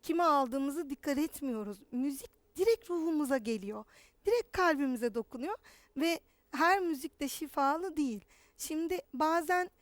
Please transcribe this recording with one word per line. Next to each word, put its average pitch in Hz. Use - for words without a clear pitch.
kimi 339
aldığımızı 277
dikkat 277
etmiyoruz. 226
Müzik 269
direkt 440
ruhumuza 311
geliyor. 214
Direkt 453
kalbimize 269
dokunuyor 247
ve 320
her 339
müzik 320
de 277
şifalı 311
değil. 247
Şimdi 330
bazen, 339